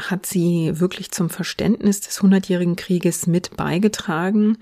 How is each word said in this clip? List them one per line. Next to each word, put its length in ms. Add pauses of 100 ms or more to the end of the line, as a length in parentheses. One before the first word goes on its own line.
hat 240
sie 540
wirklich 320
zum 180
Verständnis 760
des 200
Hundertjährigen 540
Krieges 500
mit 300
beigetragen. 1040